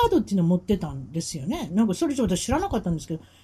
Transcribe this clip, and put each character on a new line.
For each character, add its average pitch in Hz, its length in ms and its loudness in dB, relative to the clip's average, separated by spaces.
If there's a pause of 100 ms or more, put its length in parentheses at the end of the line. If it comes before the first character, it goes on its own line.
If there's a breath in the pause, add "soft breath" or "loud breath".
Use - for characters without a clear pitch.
ー - 40 6
ド 330 100 4
っ - 20 0
て - 80 -6
い 196 40 -2
う 196 40 4
の 175 60 4
を - 20 4
持 180 100 4
っ 175 40 0
て - 180 0
た 151 140 -8
ん 135 200 -12
で 165 80 -4
す - 160 -8
よ 139 100 -8
ね。 277 260 -4
な 214 120 4
ん 220 40 2
か 180 60 0
そ 339 120 0
れ 285 80 0
ち 262 80 0
ょ - 20 2
っ 190 40 2
と 180 80 2
私 - 100 -4
知 233 60 0
ら 285 60 2
な 392 100 -2
か 254 100 -2
っ 185 40 -6
た 180 80 -4
ん 170 40 0
で 156 60 -4
す - 60 -16
け 160 100 -6
ど、 - 60 -10 (220 soft breath)